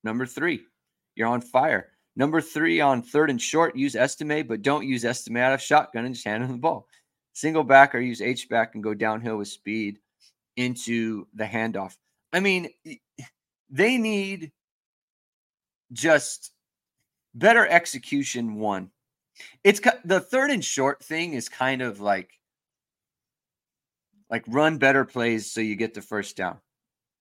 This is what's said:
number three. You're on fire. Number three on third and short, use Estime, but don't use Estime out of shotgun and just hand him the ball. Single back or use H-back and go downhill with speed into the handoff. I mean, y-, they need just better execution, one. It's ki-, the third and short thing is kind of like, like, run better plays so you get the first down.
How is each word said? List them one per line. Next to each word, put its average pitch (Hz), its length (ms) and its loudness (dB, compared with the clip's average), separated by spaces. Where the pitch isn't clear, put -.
number 113 220 -4
three. 147 400 -4
You're 117 140 0
on 120 100 0
fire. 127 540 0
Number 151 240 2
three 160 400 0
on 135 200 4
third 147 280 2
and 120 120 -2
short, 156 360 0
use 135 180 -2
Estime, 147 500 -2
but 113 160 -6
don't 139 240 0
use 127 200 -4
Estime 117 320 -4
out 127 160 4
of 131 80 -2
shotgun 123 440 2
and 127 80 -6
just 117 140 -10
hand 107 160 -2
him 131 80 -6
the 123 60 -8
ball. 123 300 -4
Single 156 320 0
back 135 320 8
or 123 60 0
use 120 200 -4
H-back 117 540 -2
and 110 80 -10
go 107 100 -2
downhill 110 440 -4
with 101 100 -6
speed 104 520 -6
into 117 760 -4
the 107 120 -6
handoff. 101 500 -6
I 175 80 0
mean, 185 260 -2
y-, 151 140 -16
they 202 280 2
need 196 540 -4
just 143 580 0
better 208 320 6
execution, 135 920 -2
one. 101 360 -4
It's 196 160 6
ki-, 240 120 2
the 180 160 2
third 262 320 0
and 208 140 -2
short 139 360 -2
thing 160 340 -6
is 117 120 -6
kind 131 340 -2
of 107 200 -6
like, 98 300 -2
like, 117 200 -4
run 151 280 2
better 135 280 4
plays 117 440 -2
so - 120 -4
you 107 160 -2
get 110 160 -4
the 104 80 -14
first 101 340 -8
down. 92 220 -6